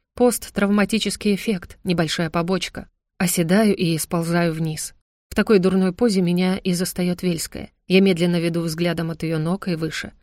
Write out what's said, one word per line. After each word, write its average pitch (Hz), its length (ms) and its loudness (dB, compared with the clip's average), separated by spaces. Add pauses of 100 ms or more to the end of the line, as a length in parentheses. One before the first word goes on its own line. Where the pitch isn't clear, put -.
(140)
Посттравматический 208 1200 0
эффект, 185 500 -6
небольшая 170 440 0
побочка. 170 640 -4 (260)
Оседаю 185 580 2
и 165 220 0
сползаю 170 560 0
вниз. 156 400 -6 (360)
В - 60 -18
такой 214 240 4
дурной 185 340 2
позе 196 300 2
меня 180 340 2
и 185 160 -4
застает 175 500 -2
Вельская. - 480 -6 (160)
Я 185 140 4
медленно 175 400 2
веду 170 220 -2
взглядом 165 480 -4
от 160 120 -10
ее 160 160 -4
ног 170 300 -4
и 175 60 -2
выше. - 380 -8 (100)